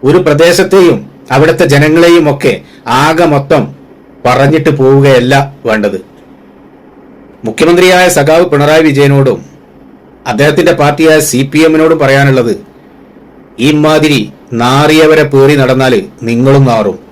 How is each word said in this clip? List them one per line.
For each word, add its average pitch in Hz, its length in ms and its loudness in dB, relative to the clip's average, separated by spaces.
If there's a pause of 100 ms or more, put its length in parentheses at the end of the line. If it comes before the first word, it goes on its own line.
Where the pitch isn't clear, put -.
ഒരു 165 180 2
പ്രദേശത്തെയും 175 720 2 (360)
അവിടുത്തെ 160 380 0
ജനങ്ങളെയും 160 600 2
ഒക്കെ 135 200 -4 (500)
ആകെ 160 320 0
മൊത്തം 143 280 -2 (640)
പറഞ്ഞിട്ട് 139 520 0
പോവുകയല്ല 135 560 2 (320)
വേണ്ടത്. 104 300 -4 (1500)
മുഖ്യമന്ത്രിയായ 180 580 2 (120)
സഖാവ് 160 340 2
പിണറായി 147 380 0
വിജയനോടും 139 500 0 (920)
അദ്ദേഹത്തിന്റെ 147 500 0
പാർട്ടിയായ 156 380 2 (120)
സി 123 100 -2 (120)
പി 151 140 -2
എമ്മിനോടും 156 360 0
പറയാനുള്ളത്, 135 500 0 (1160)
ഇമാതിരി 151 500 0 (320)
നാറിയവരെ 151 800 2
പേറി 139 280 2
നടന്നാല് 131 400 0 (280)
നിങ്ങളും 135 420 0
നാറും. 104 280 -2 (140)